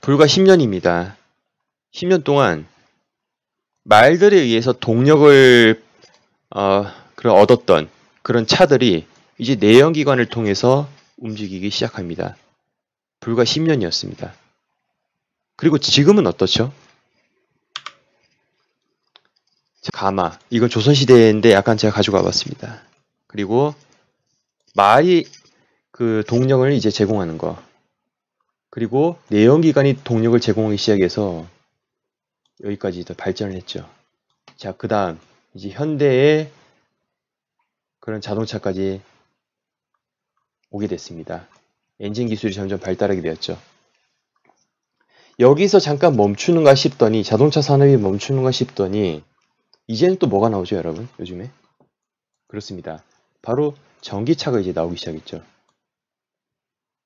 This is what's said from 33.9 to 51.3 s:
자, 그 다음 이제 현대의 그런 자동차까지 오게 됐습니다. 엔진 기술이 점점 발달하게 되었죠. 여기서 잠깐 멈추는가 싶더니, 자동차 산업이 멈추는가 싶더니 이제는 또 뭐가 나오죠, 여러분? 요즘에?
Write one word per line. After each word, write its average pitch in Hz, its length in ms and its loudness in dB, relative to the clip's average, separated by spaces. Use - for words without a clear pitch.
자, 95 160 -14
그 - 140 -12
다음 92 320 -4
이제 98 160 -16
현대의 147 800 -2
그런 107 220 -12
자동차까지 98 800 -8
오게 104 180 -8
됐습니다. 85 600 -14
엔진 107 280 -8
기술이 107 260 -6
점점 98 260 -10
발달하게 95 420 -4
되었죠. 82 380 -10
여기서 170 400 4
잠깐 147 360 0
멈추는가 139 600 2
싶더니, 113 480 0
자동차 143 380 0
산업이 139 360 4
멈추는가 127 540 -4
싶더니 98 720 -6
이제는 170 300 -2
또 156 100 -2
뭐가 101 220 -2
나오죠, 98 260 -6
여러분? 85 340 -10
요즘에? 90 300 -16